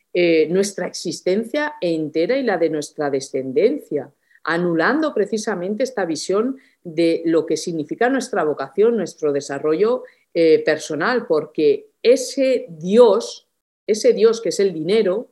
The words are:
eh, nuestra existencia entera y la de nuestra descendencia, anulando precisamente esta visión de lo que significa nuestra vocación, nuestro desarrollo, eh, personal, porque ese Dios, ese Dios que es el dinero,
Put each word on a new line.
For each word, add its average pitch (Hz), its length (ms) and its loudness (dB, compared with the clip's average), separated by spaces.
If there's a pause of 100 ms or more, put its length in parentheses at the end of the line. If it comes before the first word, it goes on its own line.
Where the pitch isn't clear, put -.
(140)
eh, 165 360 4
nuestra 190 380 -2
existencia 226 920 -4
entera 165 580 -2
y 277 60 -2
la 202 140 0
de 160 140 0
nuestra 147 400 -4
descendencia, 139 1000 -2 (320)
anulando 175 720 0
precisamente 208 680 -4
esta 214 220 -4
visión 202 520 -2 (260)
de 165 420 0
lo 160 200 2
que 156 120 -2
significa 165 520 -2
nuestra 220 340 -2
vocación, 156 540 0
nuestro 156 340 -4
desarrollo, 151 720 -2 (300)
eh, 156 300 4
personal, 165 640 -2
porque 151 640 0 (100)
ese 262 680 2
Dios, 196 800 2 (380)
ese 214 280 2
Dios 220 280 2
que 175 80 -4
es 165 100 -2
el 196 140 0
dinero, 190 580 -2